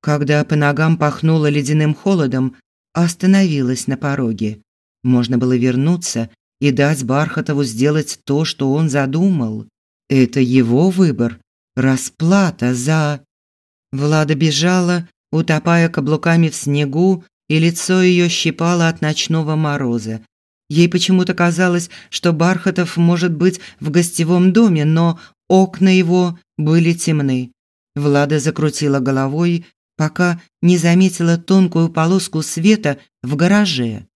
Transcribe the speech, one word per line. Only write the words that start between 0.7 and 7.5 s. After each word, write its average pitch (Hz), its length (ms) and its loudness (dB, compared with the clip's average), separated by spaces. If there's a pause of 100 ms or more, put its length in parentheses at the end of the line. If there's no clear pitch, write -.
пахнуло 156 520 0
ледяным 151 440 0
холодом, 131 600 -2 (380)
остановилась 170 920 0
на 135 100 -4
пороге. 113 640 -4 (440)
Можно 123 340 0
было 127 200 0
вернуться 127 720 -2 (300)
и 139 120 2
дать 139 320 0
Бархатову 143 600 -2